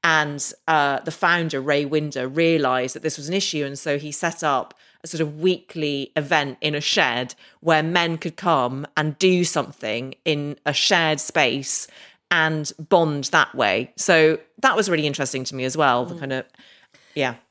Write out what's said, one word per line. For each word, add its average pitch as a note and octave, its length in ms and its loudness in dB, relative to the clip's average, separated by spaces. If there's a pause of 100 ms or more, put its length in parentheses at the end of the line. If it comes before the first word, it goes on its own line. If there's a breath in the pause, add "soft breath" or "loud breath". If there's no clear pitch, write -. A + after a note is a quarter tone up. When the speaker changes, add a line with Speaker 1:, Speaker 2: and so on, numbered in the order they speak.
Speaker 1:
And, D3+ 500 0 (140)
uh, C#3+ 340 2
the - 120 -6
founder, E3 480 0
Ray C#3+ 240 0
Winder, C#3+ 420 -4
realised C3+ 680 0
that - 60 -14
this - 160 -4
was C#3+ 100 -10
an F3 60 -4
issue. E3+ 300 -2
And C#3 140 -8
so C#3+ 200 -2
he D3+ 120 -10
set E3 320 -4
up C#3 320 -2 (300 soft breath)
a - 20 -10
sort D#3+ 140 -6
of D3+ 180 -4
weekly D3+ 760 -2
event D3 460 0
in D3+ 120 -2
a D3 60 -4
shed B2+ 540 0 (260 soft breath)
where D#3 220 4
men E3 360 0
could D#3+ 180 -8
come C#3 500 0 (100)
and D3+ 220 -2
do F3+ 260 4
something B2+ 680 -4 (100)
in D3 320 -2 (100)
a D3 60 0
shared D#3+ 480 2
space C3+ 680 0 (460 loud breath)
and D#3 460 0
bond D#3 460 2
that - 300 2
way. A2+ 420 2
So D#3+ 420 4 (240)
that C4 120 4
was G3+ 160 2
really D#3 160 0
interesting C3+ 380 -4
to - 100 -10
me C3 100 -6
as C3 120 -2
well, B2+ 300 4
the F3 80 -10
Speaker 2:
Mm. F3 60 -14
Speaker 1:
kind C3+ 120 -6
of, C3 120 -6 (680 soft breath)
yeah. C3 200 -2 (160)